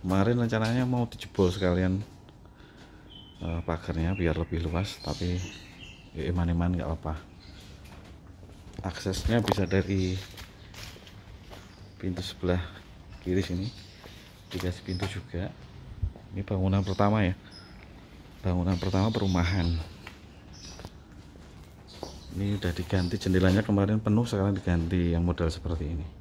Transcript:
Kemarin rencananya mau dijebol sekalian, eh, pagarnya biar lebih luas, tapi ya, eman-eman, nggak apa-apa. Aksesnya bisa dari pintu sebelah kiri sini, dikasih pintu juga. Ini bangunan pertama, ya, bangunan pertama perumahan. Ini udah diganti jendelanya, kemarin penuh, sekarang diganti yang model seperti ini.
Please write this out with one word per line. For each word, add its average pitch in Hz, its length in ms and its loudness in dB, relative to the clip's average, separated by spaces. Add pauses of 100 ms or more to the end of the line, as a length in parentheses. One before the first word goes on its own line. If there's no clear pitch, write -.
Kemarin 98 400 4
rencananya 113 460 2
mau 123 180 2
dijebol - 480 2
sekalian, 92 480 2 (1400)
eh, 82 220 -2
pagarnya 82 500 0
biar 82 240 2
lebih 85 220 0
luas, 85 420 0
tapi 90 320 0 (800)
ya, 78 160 -2
eman-eman, 85 380 2
nggak 82 160 0
apa-apa. 80 320 -4 (1700)
Aksesnya 107 540 2
bisa 101 260 2
dari 95 480 2 (1800)
pintu 92 260 -4
sebelah 90 380 0 (580)
kiri 92 220 2
sini, 92 240 -2 (800)
dikasih 90 320 -4
pintu 92 240 -4
juga. 95 480 -6 (800)
Ini 98 80 -4
bangunan 95 400 4
pertama, 101 400 4
ya, 92 160 4 (1040)
bangunan 90 400 2
pertama 98 320 2
perumahan. 90 640 2 (2500)
Ini 101 240 0
udah 90 160 0
diganti 90 480 2
jendelanya, 92 400 6
kemarin 104 400 4
penuh, 110 240 4
sekarang 101 320 2
diganti 85 560 2
yang 85 80 4
model 85 320 2
seperti 80 320 -4
ini. 78 220 -4 (140)